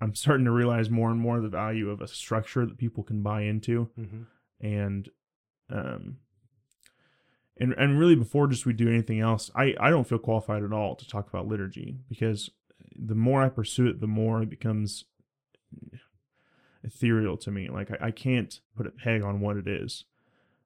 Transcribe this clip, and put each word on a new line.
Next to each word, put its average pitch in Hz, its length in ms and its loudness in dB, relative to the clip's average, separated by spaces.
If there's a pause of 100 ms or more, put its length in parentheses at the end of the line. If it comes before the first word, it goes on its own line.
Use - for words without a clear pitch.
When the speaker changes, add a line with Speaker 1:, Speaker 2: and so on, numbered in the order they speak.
Speaker 1:
I'm 107 140 -2
starting 135 300 2
to 117 60 4
realize 117 380 2
more 113 220 2
and 117 100 0
more 117 200 0
the 107 60 -4
value 104 440 -2
of 104 100 -8
a - 60 -8
structure - 580 -2
that - 140 -8
people 117 240 -4
can 107 180 -4
buy 104 220 -2
into. 113 560 0
Speaker 2:
Mm-hmm. 110 220 -12 (440)
Speaker 1:
And, 101 440 -4 (600)
um, 60 480 -8 (1400)
and, 123 140 2
and 143 260 4
really 170 160 10
before 139 320 4
just 127 180 0
we 120 80 2
do 117 160 4
anything 113 300 2
else, 113 360 0
I, 135 240 2
I 143 120 4
don't 139 160 4
feel 117 100 2
qualified 107 460 0
at 104 100 -4
all 104 220 -2
to - 120 -18
talk 101 220 -8
about - 180 -6
liturgy, 104 520 -6 (100)
because 110 400 -2 (460)
the 107 200 -4
more 131 280 4
I 131 60 4
pursue 123 380 0
it, - 140 0
the 110 60 -2
more 110 340 2
it 110 80 -2
becomes 107 560 -4 (1800)
ethereal 110 540 0
to - 140 -10
me. 98 180 -6
Like, 95 220 -8
I, - 160 -4
I 113 40 0
can't 123 480 -2 (160)
put 113 120 -6
a - 40 -10
peg 113 300 0
on 101 180 -2
what 104 160 -2
it 95 120 -6
is. - 380 -6 (600)